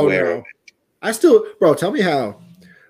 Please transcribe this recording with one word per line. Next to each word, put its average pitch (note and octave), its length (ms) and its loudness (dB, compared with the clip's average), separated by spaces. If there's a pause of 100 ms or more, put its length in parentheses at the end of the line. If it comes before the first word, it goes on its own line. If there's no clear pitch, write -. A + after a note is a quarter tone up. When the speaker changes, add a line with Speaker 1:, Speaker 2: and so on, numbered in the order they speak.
Speaker 1:
aware F#2 200 0
Speaker 2:
no. F2 60 -2
Speaker 1:
of F2 80 -6
it. - 340 -20 (280)
Speaker 2:
I G#3+ 120 -6
still, A3+ 320 4 (140)
bro, D#3+ 160 2
tell F#3 160 -4
me C#4+ 100 -4
how, C#3 400 -4 (480)